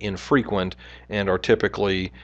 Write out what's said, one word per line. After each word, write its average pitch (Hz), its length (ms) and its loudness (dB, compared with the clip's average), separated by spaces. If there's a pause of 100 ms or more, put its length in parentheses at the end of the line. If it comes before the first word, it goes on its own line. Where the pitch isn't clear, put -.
infrequent 101 720 0 (340)
and 101 200 -2
are 92 100 2
typically 98 720 0 (120)